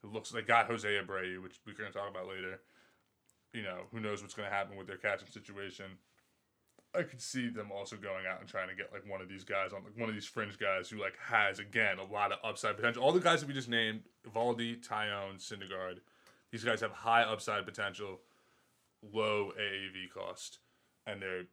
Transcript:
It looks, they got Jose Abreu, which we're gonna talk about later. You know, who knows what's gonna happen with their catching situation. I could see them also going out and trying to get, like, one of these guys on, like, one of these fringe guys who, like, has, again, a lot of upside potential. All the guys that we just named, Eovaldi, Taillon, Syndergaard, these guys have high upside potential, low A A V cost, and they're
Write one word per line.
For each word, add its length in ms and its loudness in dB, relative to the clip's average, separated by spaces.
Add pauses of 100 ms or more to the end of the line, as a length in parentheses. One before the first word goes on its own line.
It 40 -12
looks, 220 -6
they 120 -4
got 240 8
Jose 220 -2
Abreu, 540 0
which 240 -16
we're 80 -12
gonna 180 -8
talk 180 -4
about 160 -8
later. 340 -8 (920)
You 100 -6
know, 280 -6
who 100 -8
knows 220 -2
what's 120 -14
gonna 160 -6
happen 260 -2
with 100 -8
their 120 -8
catching 300 0
situation. 720 -12 (960)
I 80 2
could 180 -8
see 280 -2
them 240 -6
also 240 -6
going 300 -4
out 140 -2
and 80 -16
trying 200 -2
to 60 -8
get, 180 -8
like, 140 -12
one 160 -6
of 60 -10
these 160 -12
guys 280 0
on, 120 -6
like, 120 -14
one 120 -2
of 60 -2
these 120 -6
fringe 320 -4
guys 320 2
who, 80 -8
like, 180 -4
has, 420 4
again, 400 4
a 60 -4
lot 280 2
of 120 0
upside 320 0
potential. 260 2
All 100 8
the 80 8
guys 200 6
that 60 -6
we 80 -4
just 140 -4
named, 400 2 (160)
Eovaldi, 640 0
Taillon, 500 -2
Syndergaard, 640 -6 (500)
these 140 -8
guys 160 4
have 120 0
high 300 8
upside 440 2
potential, 560 -6 (800)
low 540 2
A 40 -6
A 300 -2
V 180 -10
cost, 500 -8 (480)
and 160 -6
they're 300 -2